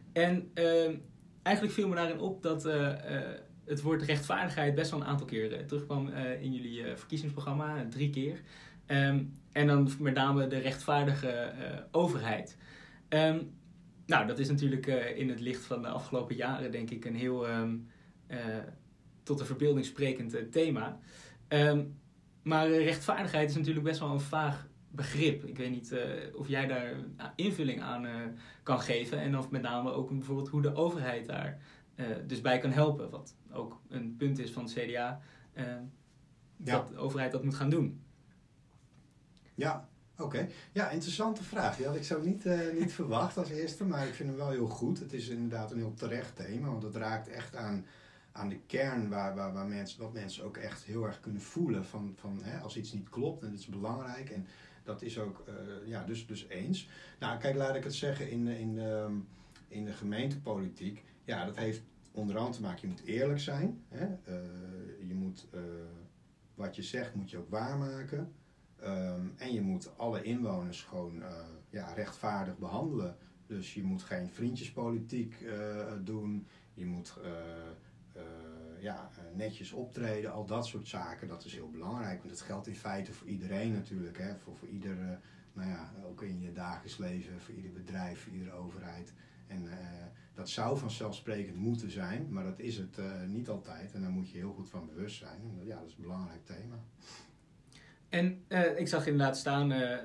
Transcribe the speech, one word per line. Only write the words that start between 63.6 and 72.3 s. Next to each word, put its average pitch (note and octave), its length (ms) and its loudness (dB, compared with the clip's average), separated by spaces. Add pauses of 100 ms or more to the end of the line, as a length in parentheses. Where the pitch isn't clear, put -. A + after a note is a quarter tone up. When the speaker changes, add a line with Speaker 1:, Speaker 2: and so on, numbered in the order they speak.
Speaker 2:
hè? C3 160 -4
Eh, F3+ 300 -6 (720)
je F2+ 80 -4
moet, F#2+ 380 -4
eh, F2+ 80 -8 (920)
wat G2 220 -6
je G2+ 60 -6
zegt, A2+ 320 -4
moet G2 160 -4
je F2+ 80 -10
ook E2+ 120 -10
waarmaken. C3+ 840 -2 (480)
Ehm, F#2 460 -2 (100)
en B2+ 160 -4
je G#2+ 80 2
moet F#2+ 380 -2
alle A2+ 240 0
inwoners G2 600 0
gewoon, F2 400 -6
eh, F#2 80 -10 (400)
ja, F#2+ 220 -8
rechtvaardig G2+ 640 -2